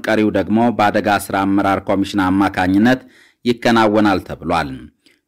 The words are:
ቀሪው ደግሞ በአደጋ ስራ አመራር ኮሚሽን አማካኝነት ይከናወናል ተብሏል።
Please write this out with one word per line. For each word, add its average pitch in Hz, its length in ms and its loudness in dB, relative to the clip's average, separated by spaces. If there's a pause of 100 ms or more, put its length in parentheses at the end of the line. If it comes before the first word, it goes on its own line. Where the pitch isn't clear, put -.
ቀሪው 107 300 0
ደግሞ 98 280 0 (120)
በአደጋ 104 380 0 (100)
ስራ - 200 -6
አመራር 98 440 0
ኮሚሽን 98 380 -2
አማካኝነት 98 800 2 (440)
ይከናወናል 110 800 2
ተብሏል። 76 460 -4 (580)